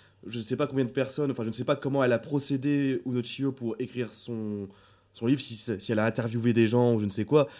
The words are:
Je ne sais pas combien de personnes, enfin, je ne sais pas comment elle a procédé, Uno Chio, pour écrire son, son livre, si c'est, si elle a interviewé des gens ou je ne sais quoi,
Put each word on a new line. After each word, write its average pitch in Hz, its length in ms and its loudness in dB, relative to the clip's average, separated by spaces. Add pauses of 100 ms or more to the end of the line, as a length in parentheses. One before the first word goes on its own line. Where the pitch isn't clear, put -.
(240)
Je 113 140 -8
ne 113 40 -4
sais 123 140 0
pas 143 120 -2
combien 135 160 0
de 117 60 -4
personnes, 135 420 -2
enfin, 117 100 -6
je 110 60 -4
ne 113 40 -2
sais 120 120 -2
pas 143 120 2
comment 139 280 0
elle 127 80 4
a 113 60 2
procédé, 139 880 0
Uno 123 180 -2
Chio, 135 260 -2
pour 120 300 -6
écrire 120 320 -6
son, 107 560 -4 (440)
son - 140 -6
livre, 135 140 2
si 117 160 0
c'est, 104 260 -2
si - 80 -2
elle 110 80 2
a 107 80 4
interviewé 117 460 0
des 113 160 6
gens 120 260 4
ou 107 60 0
je 104 40 0
ne 101 60 -2
sais 107 140 0
quoi, 143 240 4 (120)